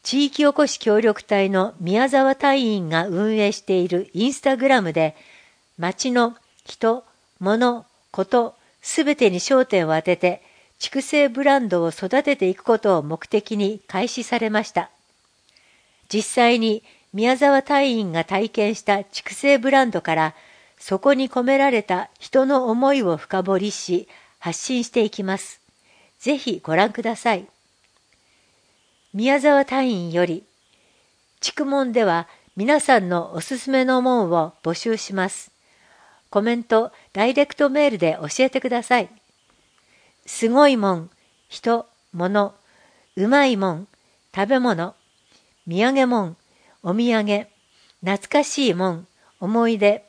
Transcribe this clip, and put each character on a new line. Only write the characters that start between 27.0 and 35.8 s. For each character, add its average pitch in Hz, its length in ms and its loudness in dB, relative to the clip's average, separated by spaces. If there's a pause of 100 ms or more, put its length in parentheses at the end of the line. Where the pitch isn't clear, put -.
だ 226 160 -6
さ 226 180 -2
い。 185 120 -10 (1600)
宮 254 300 0
沢 277 240 4
隊 262 240 -2
員 175 220 -4
よ 175 140 2
り、 175 180 -6 (1000)
畜 - 240 -6
門 269 260 -2
で 226 120 2
は 170 240 0 (280)
皆 262 240 2
さ 262 200 4
ん 180 100 -2
の 175 240 -2
お 160 80 -8
す 262 160 -8
す 262 140 -6
め 262 120 2
の 254 200 2
門 240 280 2
を 160 300 0
募 165 120 -2
集 220 240 -4
し - 180 -10
ま 190 140 -2
す。 - 220 -16 (800)